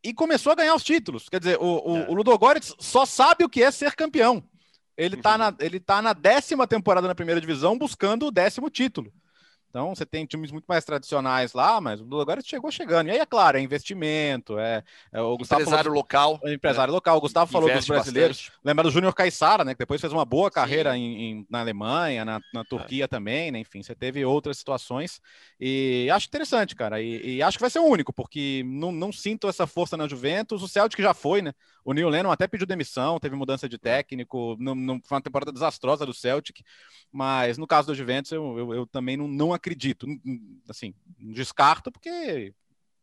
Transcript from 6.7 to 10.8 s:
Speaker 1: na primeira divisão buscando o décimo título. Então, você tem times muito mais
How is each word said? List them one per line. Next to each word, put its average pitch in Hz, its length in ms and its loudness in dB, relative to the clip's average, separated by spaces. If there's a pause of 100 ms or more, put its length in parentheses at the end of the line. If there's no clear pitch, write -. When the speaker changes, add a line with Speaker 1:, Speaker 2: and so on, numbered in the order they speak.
Speaker 1:
na 180 60 -2
primeira 170 260 0
divisão 160 360 2
buscando 233 500 -2
o 285 40 -2
décimo 202 400 0
título. 151 420 -4 (560)
Então, 147 240 -6
você 165 140 -8
tem 156 180 -8
times 156 280 -10
muito 156 140 -14
mais 170 180 2